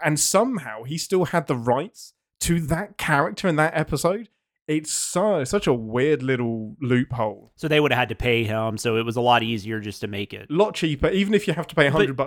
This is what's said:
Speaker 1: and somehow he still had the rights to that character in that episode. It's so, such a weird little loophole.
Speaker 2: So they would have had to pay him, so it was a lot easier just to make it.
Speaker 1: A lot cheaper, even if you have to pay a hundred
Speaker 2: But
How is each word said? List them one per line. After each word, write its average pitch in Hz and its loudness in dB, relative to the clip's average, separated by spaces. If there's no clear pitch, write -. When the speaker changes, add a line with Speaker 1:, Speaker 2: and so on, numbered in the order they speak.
Speaker 1:
and 151 2
somehow 165 0
he 139 -8
still 185 0
had 170 -2
the 147 0
rights 123 -2
to 170 2
that 165 -4
character 160 0
in 160 0
that 156 2
episode. 165 -2
It's 156 -2
so, 185 0
such 202 -2
a 151 6
weird 123 0
little 117 -2
loophole. 120 -2
Speaker 2:
So - -6
they 151 4
would 147 4
have 127 2
had 123 0
to 117 -6
pay 117 2
him, 110 -2
so 113 0
it 113 0
was 117 -2
a 123 0
lot 120 6
easier 113 -4
just 104 -10
to 110 -6
make 101 -8
it. 104 -14
Speaker 1:
A 143 -8
lot 202 2
cheaper, 160 -2
even 196 2
if 202 0
you 170 2
have 160 -8
to - -12
pay 156 6
a 139 2
hundred 151 2
Speaker 2:
But 135 0